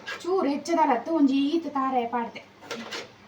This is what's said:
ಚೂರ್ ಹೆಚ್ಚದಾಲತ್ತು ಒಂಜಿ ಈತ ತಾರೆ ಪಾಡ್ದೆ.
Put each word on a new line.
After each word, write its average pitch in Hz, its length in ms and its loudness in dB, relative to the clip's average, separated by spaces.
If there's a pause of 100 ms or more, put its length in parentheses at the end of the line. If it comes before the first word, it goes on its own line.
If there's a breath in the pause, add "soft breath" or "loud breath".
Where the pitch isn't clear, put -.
(220)
ಚೂರ್ 349 260 2
ಹೆಚ್ಚದಾಲತ್ತು 302 640 2
ಒಂಜಿ 285 240 4
ಈತ 294 320 0
ತಾರೆ 262 380 0
ಪಾಡ್ದೆ. 233 340 -4 (880)